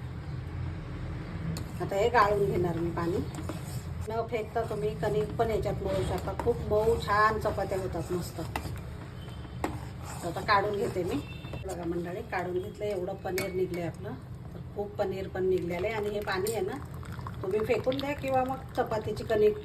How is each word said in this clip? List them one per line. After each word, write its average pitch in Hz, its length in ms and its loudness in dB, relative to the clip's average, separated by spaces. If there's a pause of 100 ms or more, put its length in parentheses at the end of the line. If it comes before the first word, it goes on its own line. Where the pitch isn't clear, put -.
(1800)
आता 190 140 -2
हे 208 140 6
गाळून 202 360 6
घेणार 180 320 2
मी 170 140 2
पाणी. 170 260 0 (920)
न 226 120 0 (100)
फेकता 226 380 0
तुम्ही 214 320 0
कणिक 208 360 2
पण 220 140 4
याच्यात 196 320 2
मळू 190 240 2
शकता, 190 260 0 (100)
खूप 240 140 4 (120)
मऊ 220 260 6 (100)
छान 214 340 6
चपात्या 196 380 0
होतात 170 340 -2
मस्त. 175 300 -4 (1200)
तर - 680 -6
आता 190 140 -4
काढून 202 360 4
घेते 202 260 0
मी. 240 180 0 (440)
बघा 175 180 -6
मंडळी, 175 380 -2 (100)
काढून 180 220 -2
घेतलं, 185 320 -4
एवढं 196 280 -2 (100)
पनीर 190 300 -2
निघलंय 175 320 0
आपलं, 160 280 -6 (400)
तर - 60 -10 (160)
खूप 202 220 -4
पनीर 190 300 -2
पण 185 220 0
निघलेलं 175 380 2
आहे. - 80 0
आणि 208 140 0
हे 208 160 -2
पाणी 202 280 0
आहे 202 80 0
ना, 247 160 -2 (640)
तुम्ही 196 240 2
फेकून 254 320 2
द्या 277 160 -2
किंवा 262 300 2
मग 262 140 -2 (200)
चपातीची 220 460 0
कणिक 214 420 6